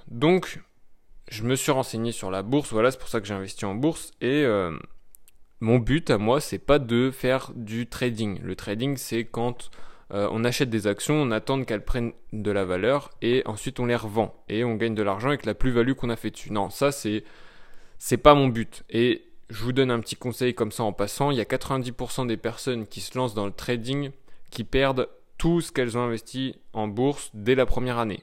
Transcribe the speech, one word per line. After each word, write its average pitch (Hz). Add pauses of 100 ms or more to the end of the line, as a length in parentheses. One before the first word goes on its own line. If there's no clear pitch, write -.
Donc, 156 (680)
je 107
me 127
suis 143
renseigné 117
sur 95
la 95
bourse, 135
voilà, 110
c'est 131
pour -
ça 113
que 101
j'ai 104
investi 98
en 98
bourse, 151 (100)
et, 143
euh, 95 (840)
mon 113
but 127
à 117
moi, 117
c'est -
pas 147
de 123
faire 127
du 113
trading. 110
Le 90
trading, 110
c'est 113
quand 120 (420)
euh, 101
on 113
achète 120
des 107
actions, 101
on 147
attend 131
qu'elles 107
prennent 120 (200)
de 104
la 98
valeur 98 (120)
et 120
ensuite 110
on 123
les 120
revend 107
et 110
on 117
gagne 110
de 104
l'argent 101
avec 143
la 107
plus-value 123
qu'on 123
a 113
fait 110
dessus. -
Non, 101
ça 139
c'est, 107 (760)
c'est -
pas 147
mon 139
but. 113
Et 120 (260)
je 107
vous 123
donne 131
un 117
petit -
conseil 123
comme 107
ça -
en 104
passant, 101
il 139
y 117
a 104
quatre-vingt-dix 131
pour 123
cent 131
des 117
personnes 113
qui -
se -
lancent 127
dans 101
le 101
trading 131 (400)
qui -
perdent 131 (280)
tout 170
ce 160
qu'elles 120
ont 123
investi 123 (160)
en 107
bourse 127
dès 110
la 127
première 123
année, 110